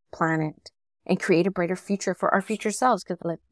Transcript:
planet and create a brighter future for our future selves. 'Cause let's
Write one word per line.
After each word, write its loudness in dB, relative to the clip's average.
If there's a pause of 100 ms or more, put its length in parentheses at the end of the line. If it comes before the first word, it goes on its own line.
(100)
planet -2 (360)
and 0
create 4
a -2
brighter -2
future -4
for 0
our 4
future -4
selves. 2
'Cause -6
let's -4